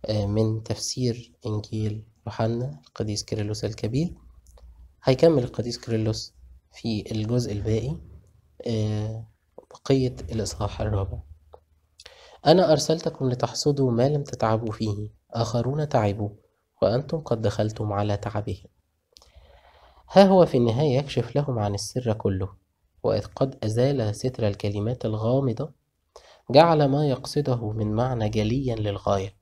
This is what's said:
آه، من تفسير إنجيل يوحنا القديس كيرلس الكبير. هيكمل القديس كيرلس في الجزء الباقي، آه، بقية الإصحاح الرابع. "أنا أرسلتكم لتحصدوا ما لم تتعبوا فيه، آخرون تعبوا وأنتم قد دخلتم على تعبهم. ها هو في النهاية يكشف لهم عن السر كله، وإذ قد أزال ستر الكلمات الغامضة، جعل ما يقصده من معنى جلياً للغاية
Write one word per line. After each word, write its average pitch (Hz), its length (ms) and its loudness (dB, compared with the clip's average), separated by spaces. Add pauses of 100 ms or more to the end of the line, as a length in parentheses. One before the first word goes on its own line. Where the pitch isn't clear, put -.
آه، 107 200 0
من 110 360 0
تفسير 120 680 -4 (140)
إنجيل 107 580 -4 (220)
يوحنا 117 600 -4
القديس 107 360 -6
كيرلس 107 400 -6
الكبير. 117 500 -4 (920)
هيكمل 135 380 6
القديس 120 360 -6
كيرلس 110 560 -2 (380)
في 110 400 -6
الجزء 110 400 -2
الباقي، 110 440 -2 (680)
آه، 110 600 -2 (440)
بقية 131 460 0 (160)
الإصحاح 107 480 -4
الرابع. 104 380 -2 (1300)
"أنا 160 260 6
أرسلتكم 156 580 0
لتحصدوا 131 600 0
ما 117 180 4
لم 147 140 0
تتعبوا 113 500 -2
فيه، 107 360 -4 (220)
آخرون 123 580 -2
تعبوا 104 400 0 (540)
وأنتم 127 380 0
قد 113 220 -4
دخلتم 107 500 -2
على 104 240 0
تعبهم. 104 480 -6 (1500)
ها 196 120 10
هو 185 220 8
في - 100 -2
النهاية 120 420 2
يكشف - 380 -4
لهم 139 220 0
عن 101 160 0
السر 117 380 -4
كله، 98 360 -2 (540)
وإذ 104 220 0 (120)
قد 135 280 -2
أزال 117 500 0
ستر 127 340 -2
الكلمات 104 560 -4
الغامضة، 117 680 0 (800)
جعل 151 340 8
ما 143 240 2
يقصده 120 640 -2
من 107 220 -2
معنى 117 360 0
جلياً 113 480 0
للغاية 101 640 -2